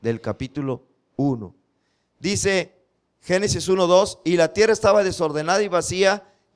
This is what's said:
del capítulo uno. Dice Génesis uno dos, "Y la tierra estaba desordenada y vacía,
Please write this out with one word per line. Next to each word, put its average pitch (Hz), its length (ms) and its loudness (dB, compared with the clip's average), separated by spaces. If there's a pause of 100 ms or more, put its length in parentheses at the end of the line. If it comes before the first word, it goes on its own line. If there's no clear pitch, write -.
del 113 180 -4
capítulo 131 640 -8 (300)
uno. 123 380 -4 (680)
Dice 190 580 -2 (440)
Génesis 180 460 -2
uno 185 180 2
dos, 185 360 4
"Y 170 140 0
la 160 160 2
tierra 214 220 2
estaba 208 280 4
desordenada 170 600 -2
y 208 60 -2
vacía, 185 600 0 (260)